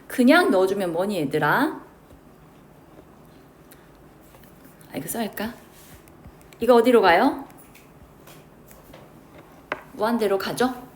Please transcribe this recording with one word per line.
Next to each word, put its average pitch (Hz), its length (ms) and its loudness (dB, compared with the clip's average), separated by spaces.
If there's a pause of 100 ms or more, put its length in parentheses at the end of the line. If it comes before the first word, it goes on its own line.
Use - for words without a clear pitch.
그냥 311 420 2
넣어주면 190 440 0
뭐니, 190 260 -4
얘들아? 156 600 -2 (3000)
아, - 60 -12
이거 156 100 -12
써야 226 160 -8
할까? 214 300 -10 (1040)
이거 233 160 4
어디로 233 260 4
가요? 190 440 2 (2500)
무한대로 214 440 -2
가죠? 240 360 -4 (220)